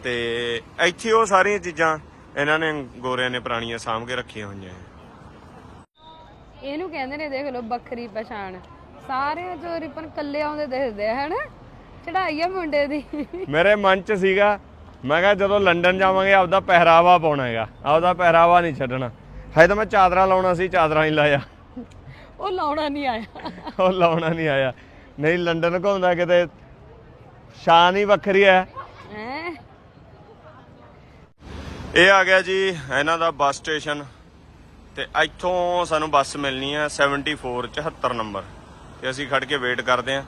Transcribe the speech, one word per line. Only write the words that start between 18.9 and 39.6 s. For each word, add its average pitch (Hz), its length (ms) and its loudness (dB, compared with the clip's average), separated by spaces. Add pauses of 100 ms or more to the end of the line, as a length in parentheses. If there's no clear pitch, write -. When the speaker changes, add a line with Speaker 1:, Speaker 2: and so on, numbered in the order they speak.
Speaker 1:
ਹਜੇ 170 100 10
ਤਾਂ 202 80 2
ਮੈਂ 214 100 0
ਚਾਦਰਾ 190 400 4
ਲਾਉਣਾ 185 280 2
ਸੀ, 180 140 -2
ਚਾਦਰਾ 156 340 2
ਨਹੀਂ 156 100 2
ਲਾਇਆ। 147 280 2 (1000)
Speaker 2:
ਉਹ 403 100 -6
ਲਾਉਣਾ 311 380 -4
ਨਹੀਂ 285 180 -6
ਆਇਆ। 220 460 -8 (300)
Speaker 1:
ਉਹ 185 100 4
ਲਾਉਣਾ 170 360 2
ਨਹੀਂ 165 200 -2
ਆਇਆ। 135 240 0 (480)
ਨਹੀਂ, 165 180 0
ਲੰਡਨ 170 460 -2
ਘੁੰਮਦਾ 185 300 2
ਕਿਤੇ 175 320 2 (1160)
ਸ਼ਾਨ 175 320 6
ਹੀ 208 80 2
ਵੱਖਰੀ 196 400 2
ਹੈ। 185 240 6 (440)
Speaker 2:
ਹੈਂ? 277 420 -10 (2500)
Speaker 1:
ਇਹ 180 160 6
ਆ 196 140 6
ਗਿਆ 185 180 4
ਜੀ 190 340 -2 (220)
ਇਹਨਾਂ 160 200 0
ਦਾ 165 120 0
ਬੱਸ 139 260 -2
ਸਟੇਸ਼ਨ, 147 480 -8 (920)
ਤੇ 135 100 -10 (160)
ਇੱਥੋਂ 175 640 -2
ਸਾਨੂੰ 156 260 -2
ਬੱਸ 143 260 0
ਮਿਲਣੀ 139 380 -6
ਹੈ 151 140 -2
ਸੈਵਨਟੀ 143 460 -2
ਫੋਰ, 123 320 -8
ਚੁਹੱਤਰ 143 480 -6
ਨੰਬਰ, 104 280 -8 (600)
ਤੇ 127 80 -4
ਅਸੀਂ 135 180 -10
ਖੜ 131 160 0
ਕੇ 143 120 -4
ਵੇਟ 123 240 -4